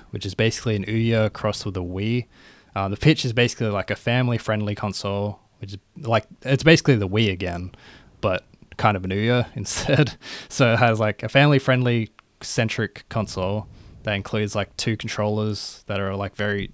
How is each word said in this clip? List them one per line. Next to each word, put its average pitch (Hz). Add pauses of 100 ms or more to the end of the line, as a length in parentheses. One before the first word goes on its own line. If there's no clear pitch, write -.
(120)
which 101
is 95
basically 113
an 95
Ouya 113
crossed -
with 98
a 92
Wii. 104 (500)
Uh, 98
the 98
pitch -
is 120
basically, 120
like, 101
a 101
family-friendly 117
console, 101 (220)
which 98
is, 101 (240)
like, 117 (160)
it's 135
basically 147
the 101
Wii 104
again, 90 (480)
but 92 (320)
kind 104
of 92
an 92
Ouya 113
<laughs> -
instead. - (320)
So 120
it 117
has, 117
like, 107
a 113
family-friendly 127 (320)
centric -
console 101 (360)
that 107
includes, 104
like, 101
two 110
controllers 107
that 101
are, 98
like, 98
very, 101